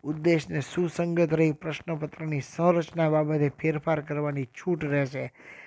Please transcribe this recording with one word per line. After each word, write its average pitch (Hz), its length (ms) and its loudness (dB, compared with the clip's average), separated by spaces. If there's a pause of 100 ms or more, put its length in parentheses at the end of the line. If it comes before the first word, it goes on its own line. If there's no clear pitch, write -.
ઉદ્દેશને 156 580 2
સુસંગત 170 720 0
રહી 160 180 6
પ્રશ્નપત્રની 151 920 -4
સંરચના 165 680 0
બાબતે 151 400 2
ફેરફાર 151 520 -2
કરવાની 147 440 -4
છૂટ 160 380 -4
રહેશે. 139 480 -2 (360)